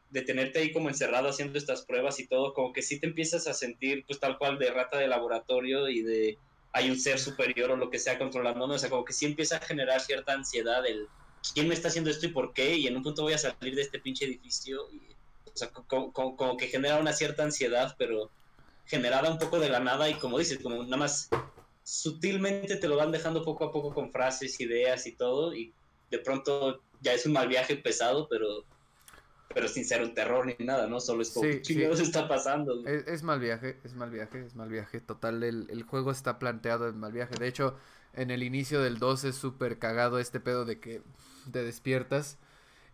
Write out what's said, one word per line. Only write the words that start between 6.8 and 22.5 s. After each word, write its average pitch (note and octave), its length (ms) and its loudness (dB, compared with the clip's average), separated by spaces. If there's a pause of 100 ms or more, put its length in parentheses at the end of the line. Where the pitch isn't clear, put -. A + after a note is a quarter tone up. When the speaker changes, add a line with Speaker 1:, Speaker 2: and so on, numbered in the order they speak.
Speaker 1:
un B2+ 100 2
ser C3+ 200 2
superior B2+ 540 0
o B2+ 40 4
lo B2 140 0
que A#2+ 80 -2
sea B2+ 200 0
controlándome, B2+ 580 0
o - 20 0
sea, C3 120 0
como B2 140 0
que - 80 -8
sí - 140 0
empieza D3+ 300 0
a - 40 -4
generar C3 400 2
cierta C3+ 340 -2
ansiedad B2+ 520 0
el G#2+ 220 -2 (440)
"¿quién D3+ 160 2
me E3+ 60 4
está E3 140 0
haciendo D#3+ 220 0
esto D3+ 160 -2
y D#3 40 0
por E3+ 240 -2
qué? D3 220 2
Y C#3+ 100 2
en B2 100 0
un C3 60 -2
punto D3+ 200 -2
voy D#3 100 2
a D3+ 60 2
salir C3+ 360 -4
de C#3 80 0
este C#3 160 -6
pinche C3 260 -4
edificio", C3 680 -6
y, D3 80 -16 (520)
o - 40 -12
sea, A#2 140 -6
co-, - 180 -18
co-, C3 240 -2
co-, C3 240 -4
como B2+ 200 0
que B2+ 120 -4
genera C#3+ 320 2
una D#3 120 2
cierta D3+ 300 0
ansiedad, C3+ 560 2
pero A2+ 320 0 (560)
generada C3+ 440 2
un D#3 80 0
poco E3 220 2
de D3 80 4
la B2 120 4
nada C#3 280 4
y D3+ 60 2
como C3 240 0
dices, C#3 240 2
como A#2+ 220 -2
nada B2+ 120 -2
más C#3+ 320 0 (560)
sutilmente G3 920 0